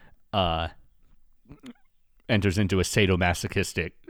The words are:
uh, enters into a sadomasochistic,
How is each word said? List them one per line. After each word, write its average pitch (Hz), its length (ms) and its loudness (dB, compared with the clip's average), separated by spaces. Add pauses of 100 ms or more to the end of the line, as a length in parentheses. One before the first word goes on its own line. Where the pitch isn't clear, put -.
(320)
uh, 82 360 0 (1600)
enters 101 300 2
into 98 200 2
a 90 60 2
sadomasochistic, 92 1080 0 (180)